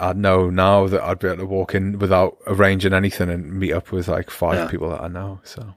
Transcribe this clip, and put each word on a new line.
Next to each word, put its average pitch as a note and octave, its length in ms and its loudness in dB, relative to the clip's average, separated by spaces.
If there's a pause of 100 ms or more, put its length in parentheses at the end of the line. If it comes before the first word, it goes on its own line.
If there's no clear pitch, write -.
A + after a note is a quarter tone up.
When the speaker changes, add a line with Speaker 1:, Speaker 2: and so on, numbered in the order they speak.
Speaker 1:
I F#2 140 -2
know F#2+ 360 2
now F#2+ 380 4
that F#2+ 140 0
I'd F2+ 180 -4
be G2 80 0
able F2 100 -4
to F#2+ 80 -8
walk F#2+ 280 -2
in G2 260 -2
without F#2 360 2 (120)
arranging G2 440 2
anything F#2+ 380 0
and E2+ 220 -6
meet F#2+ 200 -2
up E2+ 200 -4
with, F#2 160 -4
like, E2+ 220 -2
five E2+ 260 -2
Speaker 2:
Yeah. E2+ 120 -2
Speaker 1:
people E2 220 -4
that D#2+ 120 -8
I E2+ 60 -8
know. F#2+ 360 -10
So - 320 -16